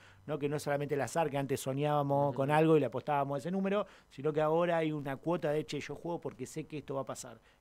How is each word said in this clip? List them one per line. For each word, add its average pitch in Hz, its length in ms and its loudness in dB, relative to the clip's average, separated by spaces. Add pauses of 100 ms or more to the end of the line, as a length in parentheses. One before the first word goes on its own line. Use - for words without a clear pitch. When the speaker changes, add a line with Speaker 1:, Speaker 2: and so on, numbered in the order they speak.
(260)
Speaker 1:
¿no? 147 120 -4
Que 139 100 0
no 147 80 0
es 143 60 -2
solamente 143 320 0
el 139 60 2
azar, 151 300 0
que 131 60 -4
antes 135 240 -2
soñábamos 143 680 2
Speaker 2:
Ujú. 131 80 -4
Speaker 1:
con 139 160 0
algo 160 240 6
y 151 40 8
le 135 60 2
apostábamos 139 540 -2
ese 165 100 -6
número, 196 360 0 (220)
sino 147 240 -4
que 151 80 0
ahora 165 380 4
hay 160 140 0
una 139 240 -4
cuota 160 340 -2
de, 151 160 0
"Che, 147 140 -6
yo 143 160 -8
juego 165 240 -8
porque 131 260 -8
sé 151 200 -8
que 151 120 -10
esto 135 160 -8
va 135 80 -2
a 117 40 -8
pasar". 120 340 -12 (200)